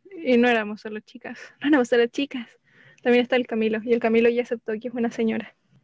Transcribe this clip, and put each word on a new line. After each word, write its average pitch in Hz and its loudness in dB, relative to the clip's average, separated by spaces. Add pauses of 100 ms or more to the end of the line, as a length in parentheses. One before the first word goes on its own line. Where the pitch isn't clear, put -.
(260)
Y 254 4
no 240 4
éramos 214 -2
solo 214 -10
chicas. - -18 (240)
No 277 -2
éramos 262 2
solo 240 4
chicas. 262 -6 (560)
También 247 4
está 247 -2
el 247 0
Camilo. 220 -2
Y 240 0
el 240 2
Camilo 233 4
ya 240 0
aceptó 233 -6
que 254 -10
es 233 -10
una 233 -2
señora. 220 -4 (280)